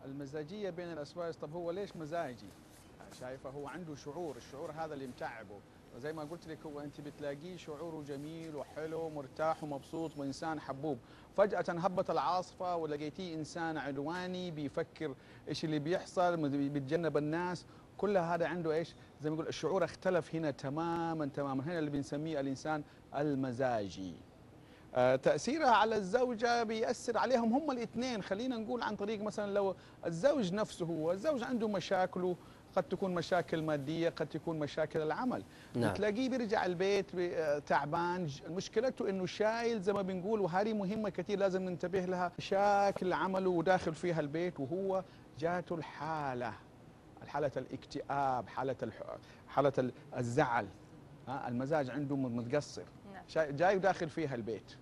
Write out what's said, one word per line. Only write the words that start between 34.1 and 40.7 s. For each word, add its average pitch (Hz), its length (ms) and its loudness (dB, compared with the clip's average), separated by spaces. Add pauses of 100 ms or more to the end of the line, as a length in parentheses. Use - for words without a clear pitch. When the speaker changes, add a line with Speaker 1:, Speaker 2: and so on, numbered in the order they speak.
Speaker 1:
تكون 160 320 -4
مشاكل 156 420 0
العمل. 156 420 0 (320)
Speaker 2:
نعم. 107 160 4
Speaker 1:
بتلاقيه 214 380 0
بيرجع 220 360 2
البيت 190 500 2
بي-، 175 220 0
آه، 151 220 2
تعبان، 165 680 2
ج-، 143 240 -6
مشكلته 220 600 0
إنه 190 160 0
شايل 226 560 0
زي 196 120 2
ما 202 80 2
بنقول، 190 400 0
وهذه 190 320 2